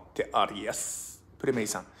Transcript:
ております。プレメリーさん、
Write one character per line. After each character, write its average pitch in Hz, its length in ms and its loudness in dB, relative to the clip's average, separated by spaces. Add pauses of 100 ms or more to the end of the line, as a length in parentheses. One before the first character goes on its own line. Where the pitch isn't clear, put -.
(140)
て - 200 0
お 113 180 6
り 101 140 -4
ま 117 80 0
す。 - 500 -6 (140)
プ - 80 -4
レ 135 80 4
メ 120 80 2
リ 107 60 0
ー - 20 -4
さ - 100 -2
ん、 92 60 -12 (140)